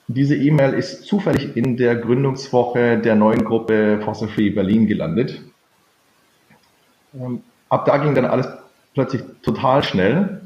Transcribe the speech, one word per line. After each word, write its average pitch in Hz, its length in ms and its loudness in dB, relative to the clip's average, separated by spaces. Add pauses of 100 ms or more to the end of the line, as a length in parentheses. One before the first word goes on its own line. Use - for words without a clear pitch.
diese 139 280 0
E-Mail 139 380 4
ist - 320 -6
zufällig 143 520 -2
in 120 200 0
der 120 180 2
Gründungswoche 120 1040 0
der 110 160 2
neuen 107 280 4
Gruppe 107 600 0
Fossil 107 240 -6
Free 104 240 0
Berlin 104 340 2
gelandet. 104 560 -2 (1700)
Ähm, 123 260 -10 (280)
ab 123 160 -2
da 143 120 2
ging 147 160 0
dann 127 120 0
alles 127 200 0 (480)
plötzlich 127 300 -4 (180)
total 127 420 0
schnell. 117 640 0